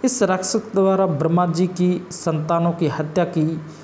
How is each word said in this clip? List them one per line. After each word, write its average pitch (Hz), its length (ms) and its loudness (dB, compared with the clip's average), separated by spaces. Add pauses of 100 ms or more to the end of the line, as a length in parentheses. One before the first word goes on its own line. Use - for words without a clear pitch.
इस 247 180 2
राक्षस 185 320 0
द्वारा 190 500 2
ब्रह्मा 165 400 2
जी 170 220 0
की 180 440 0
संतानों 170 600 0
की 165 160 0
हत्या 160 380 -2
की 160 360 -2 (220)